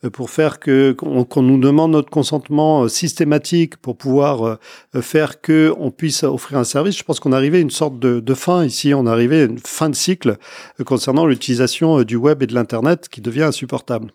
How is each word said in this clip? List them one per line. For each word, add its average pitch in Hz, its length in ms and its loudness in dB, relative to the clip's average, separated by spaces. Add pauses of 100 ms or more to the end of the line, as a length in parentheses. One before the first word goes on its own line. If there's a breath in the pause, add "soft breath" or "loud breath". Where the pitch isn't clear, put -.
euh, 123 60 -4
pour 123 200 -12
faire 147 300 0
que, 135 320 4
qu'on, 131 320 -2
qu'on 131 180 0
nous 131 160 4
demande 147 320 4
notre 151 180 2
consentement, 147 760 0
euh, 113 40 0
systématique 156 880 -2
pour 120 220 -10
pouvoir, 135 480 0
euh, 113 100 -4 (380 loud breath)
euh, 131 80 -2
faire - 400 -2
que 156 340 4
on 135 140 -6
puisse - 320 -6
offrir 139 340 -4
un 123 80 0
service. 160 320 -2
Je - 60 -12
pense - 180 -6
qu'on 135 120 0
est 131 40 2
arrivé 143 220 2
à - 20 4
une 156 80 0
sorte 135 300 -4
de, 120 220 0
de 120 140 -2
fin 175 300 0
ici, 143 300 0
on 135 120 0
est 113 40 0
arrivé 123 320 2
à - 20 4
une 117 140 -4
fin - 320 -4
de 127 60 -4
cycle, 139 420 -2 (420 loud breath)
euh, 120 40 -4
concernant 135 420 0
l'utilisation, 143 720 0
euh, 123 60 4
du 117 120 -4
web 135 260 2
et 123 40 -2
de 110 80 -8
l'Internet 123 560 -2
qui - 100 -20
devient 120 220 -4
insupportable. 123 720 -4